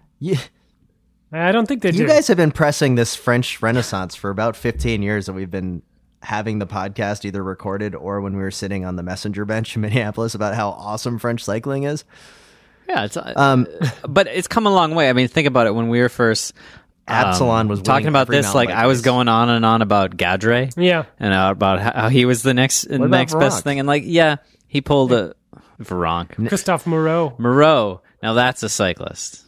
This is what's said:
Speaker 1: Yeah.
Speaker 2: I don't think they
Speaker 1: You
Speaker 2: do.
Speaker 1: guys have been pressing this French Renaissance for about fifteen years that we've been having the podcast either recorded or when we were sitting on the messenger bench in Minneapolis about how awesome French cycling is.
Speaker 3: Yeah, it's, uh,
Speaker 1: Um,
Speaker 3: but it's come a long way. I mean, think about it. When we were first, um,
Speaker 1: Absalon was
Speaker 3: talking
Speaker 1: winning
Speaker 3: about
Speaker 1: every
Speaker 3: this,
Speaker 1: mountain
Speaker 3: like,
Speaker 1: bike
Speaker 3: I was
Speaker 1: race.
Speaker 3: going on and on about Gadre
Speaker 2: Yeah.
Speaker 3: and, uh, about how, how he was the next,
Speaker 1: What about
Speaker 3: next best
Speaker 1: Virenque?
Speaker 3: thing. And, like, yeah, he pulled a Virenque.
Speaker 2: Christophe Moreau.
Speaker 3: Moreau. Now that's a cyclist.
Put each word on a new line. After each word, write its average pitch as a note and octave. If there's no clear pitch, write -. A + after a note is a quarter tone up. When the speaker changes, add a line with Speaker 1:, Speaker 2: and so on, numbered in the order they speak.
Speaker 1:
Yeah. D#3
Speaker 2:
I E3+
don't A3+
think B3+
they F#3+
Speaker 1:
You E3+
Speaker 2:
do. A#3
Speaker 1:
guys D#4
have F#3
been D#3+
pressing D3
this A#2
French -
Renaissance A2+
for -
about G#2+
fifteen A2+
years G2+
that G2
we've F#2+
been F#2
having G#2+
the G2
podcast G2+
either G2
recorded G2
or G2+
when G2
we G2
were F#2+
sitting F#2+
on F2+
the F2
messenger G2
bench A2
in A2+
Minneapolis A2+
about G#2
how G#2+
awesome A2
French A#2
cycling C3+
is. D3
Speaker 3:
Yeah, C3
it's, -
uh, -
Speaker 1:
Um, C3+
Speaker 3:
but D3+
it's D3+
come A3
a -
long E3+
way. D#3
I B2+
mean, B2
think D3+
about B2
it. G2+
When A#2
we A#2+
were B2
first, -
um, G#2
Speaker 1:
Absalon B2
was G2+
Speaker 3:
talking C3
Speaker 1:
winning -
Speaker 3:
about C#3
Speaker 1:
every C#3+
Speaker 3:
this, C#3
Speaker 1:
mountain G2+
Speaker 3:
like, A#2+
Speaker 1:
bike G2+
Speaker 3:
I A#2
was B2
Speaker 1:
race. A#2
Speaker 3:
going B2
on A#2
and A#2
on A2+
about G2
Gadre A2
Speaker 2:
Yeah. F3
Speaker 3:
and, G2+
uh, F#2+
about F#2+
how, A2
how A2
he B2+
was B2
the C3
next, B2+
Speaker 1:
What C#3+
about B2+
Speaker 3:
next B2+
best C3+
Speaker 1:
Virenque? -
Speaker 3:
thing. C#3
And, C#3
like, C#3+
yeah, E3
he C#3+
pulled C3+
a G#2
Virenque. F2
Speaker 2:
Christophe F#3
Moreau. D#3+
Speaker 3:
Moreau. B2
Now A2
that's B2
a G#2+
cyclist. -